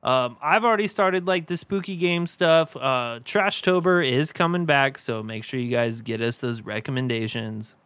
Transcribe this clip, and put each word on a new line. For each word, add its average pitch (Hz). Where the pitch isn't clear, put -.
Um, 123
I've 185
already 220
started, 185
like, 180
the 175
spooky 190
game 175
stuff. 165
Uh, 123
Trashtober 180
is 131
coming 175
back, 139
so 113
make 110
sure 131
you 120
guys 117
get 113
us 117
those 117
recommendations. 113